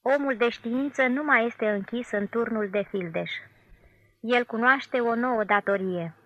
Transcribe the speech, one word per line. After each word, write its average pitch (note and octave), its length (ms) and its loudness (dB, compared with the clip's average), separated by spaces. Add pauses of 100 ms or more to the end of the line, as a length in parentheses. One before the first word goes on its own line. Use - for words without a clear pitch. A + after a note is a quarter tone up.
Omul C4+ 360 2
de A#3+ 120 2
știință B3+ 580 -2
nu C4 160 0
mai B3 220 4
este A3+ 240 -2
închis G#3 420 -4
în G3+ 160 -2
turnul A3+ 420 -2
de G3+ 200 -2
fildeș. F3 420 -6 (880)
El B3 260 0
cunoaște B3+ 540 2
o A#3 160 2
nouă A#3 280 0
datorie F#3+ 720 0 (100)